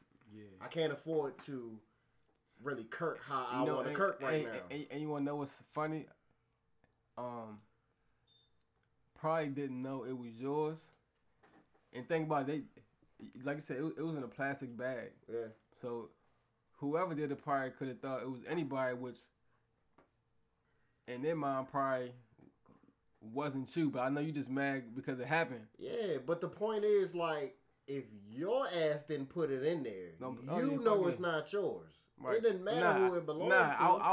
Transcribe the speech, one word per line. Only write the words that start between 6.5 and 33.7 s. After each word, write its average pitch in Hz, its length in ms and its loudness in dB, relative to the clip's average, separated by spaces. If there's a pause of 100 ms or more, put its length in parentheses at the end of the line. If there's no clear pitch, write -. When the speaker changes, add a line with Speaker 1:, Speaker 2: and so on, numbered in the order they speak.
Speaker 3:
Um, 117 440 -8 (1600)
probably 156 340 2
didn't 135 320 -4
know 135 220 -4
it 131 140 -4
was 120 160 -10
yours 151 460 -2 (1120)
and 123 140 -10
think 160 180 2
about 143 220 0
it, 147 160 -2 (560)
they, - 60 -16 (180)
like 143 140 -2
I - 20 -10
said, 151 180 -6
it, 156 200 -2
it 143 40 -2
was 165 140 -2
in 139 80 -4
a 117 40 -8
plastic 135 480 -6
bag. 123 340 -4 (220)
Speaker 2:
Yeah. 117 140 -2 (340)
Speaker 3:
So 120 300 -6 (680)
whoever 160 360 0
did 147 180 -2
it 143 100 -8
probably 135 280 0
could - 180 -6
have 120 120 -8
thought 131 220 -4
it 131 80 -4
was 123 180 -8
anybody, 135 460 0
which 123 220 -8 (1900)
in 123 160 -6
their 160 140 2
mind 135 340 0
probably 131 420 2 (1080)
wasn't 131 560 -4
you. 160 140 4
But 123 100 -2
I 127 80 4
know 143 120 0
you 156 120 -2
just 135 180 -4
mad 135 440 0
because 131 260 -4
it 123 60 -6
happened. 131 400 0 (120)
Speaker 2:
Yeah, 175 480 -2
but 170 140 0
the 175 80 -2
point 208 360 -2
is, 196 300 4
like, 156 420 -2 (300)
if 139 180 -4 (240)
your 196 380 0
ass 156 380 2
didn't 135 240 -4
put 160 220 0
it 131 120 0
in 160 200 2
there, 92 380 -8
Speaker 3:
No, 127 120 -6
Speaker 2:
you 117 60 -10 (100)
Speaker 3:
oh, 170 100 0
yeah, 262 260 2
Speaker 2:
know 208 180 6
Speaker 3:
fuck 175 100 4
Speaker 2:
it's 170 80 -4
Speaker 3:
yeah. 180 100 0
Speaker 2:
not 156 220 -2
yours. 165 400 -2 (260)
Speaker 3:
Right. 127 180 2
Speaker 2:
It 226 60 2
didn't 190 220 4
matter 196 160 2
Speaker 3:
Nah, 180 280 8
Speaker 2:
who 180 80 2
it 160 100 -2
belonged 160 240 2
Speaker 3:
nah, 175 220 8